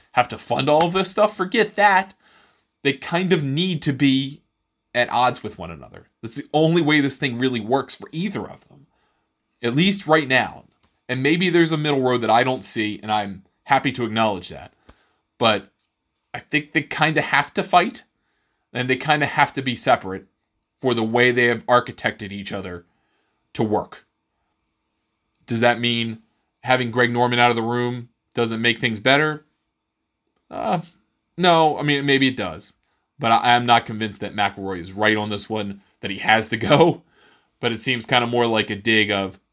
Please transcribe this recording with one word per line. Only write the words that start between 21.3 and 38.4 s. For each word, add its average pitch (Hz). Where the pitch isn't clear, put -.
they 120
have 117
architected 120
each 101
other 92
to 120
work. -
Does 117
that 117
mean 117
having 127
Greg 120
Norman 120
out 120
of 117
the 117
room 120
doesn't 113
make 117
things 110
better? 147
Uh, 185
no, 165
I -
mean, 143
maybe 135
it -
does. 87
But 113
I, 120
I'm 120
not 117
convinced 107
that 101
McIlroy 98
is 87
right 107
on 104
this 104
one, 101
that 98
he 98
has 113
to 117
go, 147
but 120
it 110
seems 120
kinda 123
more 120